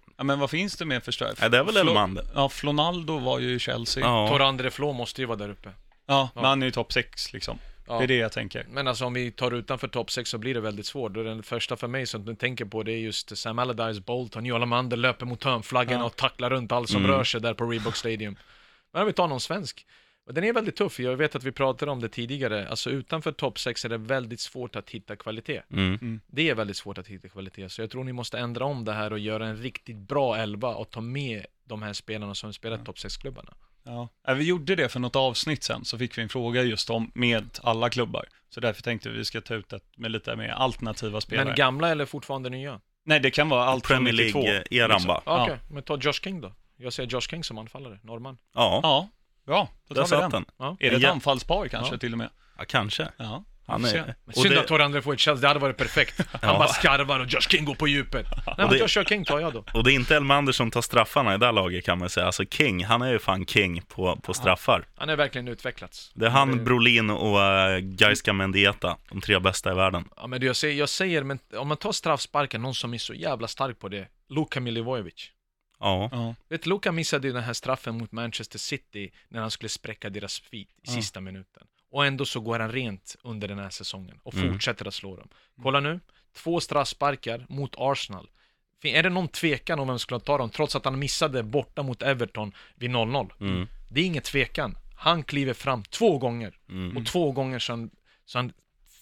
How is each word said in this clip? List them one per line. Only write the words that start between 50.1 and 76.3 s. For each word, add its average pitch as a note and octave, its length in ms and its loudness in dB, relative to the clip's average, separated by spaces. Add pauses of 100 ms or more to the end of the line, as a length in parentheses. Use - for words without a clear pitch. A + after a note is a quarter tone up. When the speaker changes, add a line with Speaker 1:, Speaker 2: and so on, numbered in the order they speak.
Speaker 2:
satt D3 100 6
Speaker 1:
den. D#3 100 0
Speaker 2:
den. G2 140 -2 (140)
Speaker 3:
Ja. C#3+ 220 -6
Speaker 1:
Är B2 100 4
det B2+ 60 4
ett B2+ 60 6
Speaker 2:
Ja. C#3 80 8
Speaker 1:
anfallspar D3 580 0
kanske B2 260 -4
Speaker 3:
Ja. A#2 40 -8
Speaker 1:
till A#2+ 140 -4
och A#2 60 -4
med? A#2 100 -6 (300)
Speaker 2:
Ja, - 100 -10
kanske. B2 480 0
Speaker 1:
Ja. A#2+ 280 -10 (220)
Speaker 2:
Han A2 160 -2
Speaker 1:
Vi A#2+ 60 2
får E3 100 2
Speaker 2:
är D#3+ 40 -2
Speaker 1:
se. C#3+ 40 -8
Speaker 3:
Men A#2+ 80 -10 (200)
Speaker 2:
och B2 80 4
Speaker 3:
synd C#3+ 120 6
Speaker 2:
det D3+ 60 8
Speaker 3:
att C3 60 0
Torre D3+ 180 6
André C#3+ 180 2
får C#3 100 -2
ett - 80 -2
Chelsea, C#3+ 220 4
det C#3+ 60 8
hade C#3+ 120 6
varit C3+ 160 0
perfekt. - 500 2
Speaker 2:
<laughs> - 60 -14
Speaker 3:
Han - 100 -6
Speaker 2:
Ja. - 160 6
Speaker 3:
bara C#3 100 6
skarvar C#3 520 4
och B2 60 -2
Josh - 220 0
King D3+ 160 0
går C#3+ 100 -2
på D3+ 140 0
djupet. C#3 420 0
Nej, - 160 -4
Speaker 2:
Och - 120 -6
Speaker 3:
men G#3 120 4
Speaker 2:
det C3 80 8
Speaker 3:
Josh G#3 300 4
King G#3 160 0
tar D3 160 0
jag D#3+ 120 -2
då. A2 120 -8 (100)
Speaker 2:
Och A2+ 100 4
det C3+ 80 8
är - 20 8
inte C3 220 6
Elmander C#3 360 6
som A2+ 180 2
tar A#2+ 120 2
straffarna A#2 520 4
i G2 40 2
det A#2+ 80 6
här A#2+ 60 6
laget, F2+ 320 2
kan F2+ 140 2
man F2+ 120 -2
säga. F2 160 2
Alltså, F#2 180 0
King, F#2 400 2
han A#2 180 4
är B2+ 100 2
ju A2 60 4
fan F#2 280 0
king F2 360 2
på, F#2 340 0
på - 140 -12
Speaker 3:
Ja. - 40 -2
Speaker 2:
straffar. G2+ 500 4 (120)
Speaker 3:
Han D3 120 -6
är D#3 80 0
verkligen C3 320 -2
utvecklats. - 640 -10
Speaker 2:
Det A2 120 2
är A#2 40 8
han, C3+ 280 6
Speaker 3:
Det A#2+ 60 -2
Speaker 2:
Brolin A#2 460 6
och, G2+ 320 4
eh, F#2+ 360 6
Gaisca G2+ 540 4
Mendieta, G2 640 4 (120)
de F#2+ 120 -8
tre G2 180 4
bästa F#2 340 2
i - 20 0
världen. F#2 420 2
Speaker 3:
Ja, - 100 -14
men B2+ 140 -6
du, C3 60 2
jag B2+ 100 2
säger, D3+ 220 0
jag D3 100 2
säger, F3 340 0
men C3+ 160 -4 (180)
om C#3 120 -4
man D3+ 80 0
tar G#3 160 -4
straffsparken, C#3+ 720 0
någon C3 120 -4
som A#2+ 200 -4
är A2+ 40 -6
så - 160 -8
jävla A#2+ 340 -4
stark C3 300 -4
på G2+ 100 -12
det, G2 200 -8 (200)
Luka C#3+ 320 -2
Milivojevic. A#2 720 -4 (520)
Speaker 2:
Ja. G2+ 300 2
Speaker 1:
Ja. A#2 220 -4 (140)